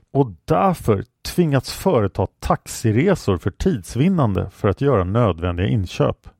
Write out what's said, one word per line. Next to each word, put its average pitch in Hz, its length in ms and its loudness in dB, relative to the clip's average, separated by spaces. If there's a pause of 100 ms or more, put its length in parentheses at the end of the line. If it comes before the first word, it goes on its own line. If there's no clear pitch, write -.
(140)
och 135 180 2 (140)
därför 170 580 0 (220)
tvingats 147 480 0
företa 104 540 0 (120)
taxiresor 120 1000 0
för - 140 -4
tidsvinnande 120 1000 0
för - 180 -4
att 95 140 0
göra 131 220 2
nödvändiga 90 640 0
inköp. 123 600 -2 (120)